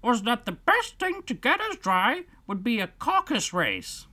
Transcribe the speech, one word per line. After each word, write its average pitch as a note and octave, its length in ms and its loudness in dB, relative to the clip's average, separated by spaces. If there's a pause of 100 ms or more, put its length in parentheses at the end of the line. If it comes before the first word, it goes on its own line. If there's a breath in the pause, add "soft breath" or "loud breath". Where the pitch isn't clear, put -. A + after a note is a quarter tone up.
was A3+ 220 2
that A#3 220 0
the G#3 60 -6
best G#4+ 480 2
thing F#4+ 240 -2
to - 100 -8
get C4 280 0
us G#4+ 160 -4
dry G3+ 460 2 (240 soft breath)
would G3 160 -6
be A#3 160 0
a F#3+ 80 -2
caucus F4+ 640 0
race. A2 600 -4